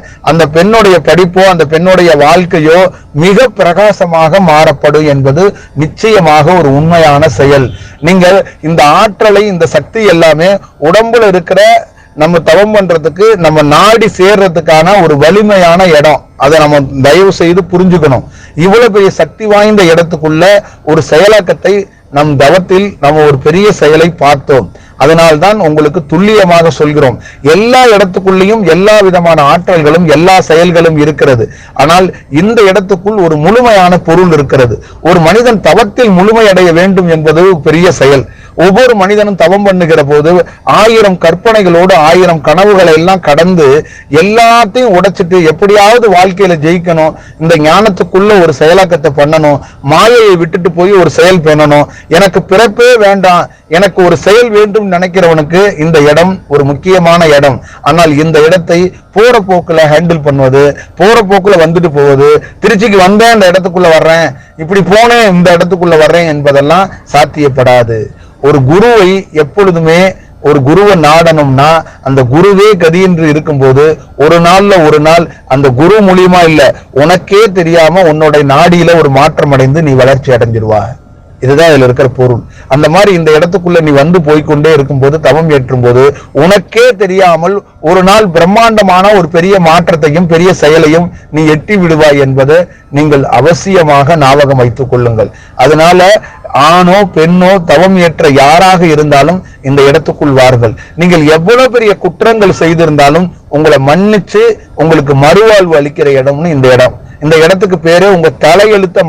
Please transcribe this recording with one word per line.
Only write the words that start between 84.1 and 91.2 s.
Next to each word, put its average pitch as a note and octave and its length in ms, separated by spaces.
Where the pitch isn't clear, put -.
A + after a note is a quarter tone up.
போய்க்கொண்டே D3+ 460
இருக்கும்போது, C#3 420
தவம் D#3 260
ஏற்றும் B2+ 340
போது B2 180
உனக்கே G3+ 420
தெரியாமல் F#3 560
ஒரு F3+ 220
நாள் G#3 260
பிரம்மாண்டமான F#3+ 760
ஒரு E3 180
பெரிய F#3 240
மாற்றத்தையும் E3 720
பெரிய E3+ 220
செயலையும் D#3+ 560